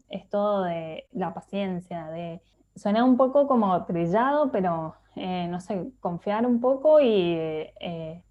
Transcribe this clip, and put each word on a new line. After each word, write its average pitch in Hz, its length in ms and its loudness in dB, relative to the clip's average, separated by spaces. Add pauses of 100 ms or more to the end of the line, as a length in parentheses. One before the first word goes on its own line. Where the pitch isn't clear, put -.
esto 202 540 -2
de 165 500 -6
la 180 220 -6
paciencia, 180 720 -8
de... 170 340 -10 (360)
Suena 214 280 0
un 254 120 6
poco 269 300 4
como 202 380 2
trillado, 226 680 0
pero, 170 440 -2 (220)
eh, 180 320 -4
no 180 120 -6
sé, 190 300 -6 (100)
confiar 202 460 -2
un 240 140 2
poco 269 400 6
y, 277 60 6 (300)
eh, 160 960 -8